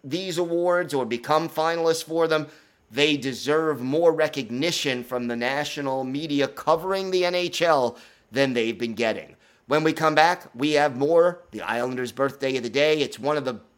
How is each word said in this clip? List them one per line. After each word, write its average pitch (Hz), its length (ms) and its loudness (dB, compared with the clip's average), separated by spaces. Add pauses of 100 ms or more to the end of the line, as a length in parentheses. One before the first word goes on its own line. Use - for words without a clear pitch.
these 170 360 -6
awards 175 540 0
or 131 140 0
become 143 420 0
finalists 165 540 0
for 165 240 0
them, 151 220 0 (420)
they 147 260 2
deserve 135 640 -2
more 156 320 4
recognition 143 920 -2
from 123 240 -6
the 120 80 -4
national 135 680 -4
media 139 460 -2
covering 190 640 -2
the 180 120 2
N 175 120 0
H 175 260 -2
L 143 340 4 (360)
than 135 220 2
they've 113 220 0
been 113 180 -6
getting. 107 420 -4 (320)
When 151 160 2
we 156 80 4
come 156 240 2
back, 170 380 4
we 147 180 -2
have 143 240 2
more, 170 460 4 (100)
the 101 100 -8
Islanders' 120 500 -2
birthday 135 440 -2
of 120 80 -2
the 117 60 -4
day. 151 300 2
It's - 180 -4
one 139 180 -2
of 139 80 -4
the 127 160 -6 (160)